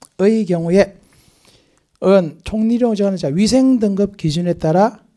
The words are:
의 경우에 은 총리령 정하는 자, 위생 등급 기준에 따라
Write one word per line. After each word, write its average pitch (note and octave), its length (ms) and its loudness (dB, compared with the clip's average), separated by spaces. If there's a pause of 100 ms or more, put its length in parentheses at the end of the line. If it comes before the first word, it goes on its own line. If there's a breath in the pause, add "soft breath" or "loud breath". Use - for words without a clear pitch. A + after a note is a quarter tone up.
(200)
의 G#3+ 260 2
경우에 F3 520 0 (1040 soft breath)
은 F#3 400 0
총리령 A3+ 520 -2
정하는 G3 220 -2
자, E3+ 100 -4
위생 A3 520 2
등급 G3+ 380 -2
기준에 E3+ 360 -2
따라 F3+ 480 0 (160)